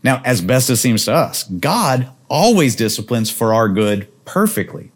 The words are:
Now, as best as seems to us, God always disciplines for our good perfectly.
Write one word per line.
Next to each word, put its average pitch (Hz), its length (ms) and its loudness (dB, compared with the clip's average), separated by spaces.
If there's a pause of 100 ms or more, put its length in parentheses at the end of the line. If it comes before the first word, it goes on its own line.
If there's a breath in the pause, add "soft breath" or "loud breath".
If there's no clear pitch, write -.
Now, 127 220 0
as 127 160 0
best 127 280 0
as 120 100 0
seems 113 260 0
to 107 80 0
us, - 320 -2 (140)
God 143 480 0 (220)
always 160 460 4
disciplines 110 540 -2
for 110 240 0
our 113 160 4
good 101 380 0 (180)
perfectly. - 720 -4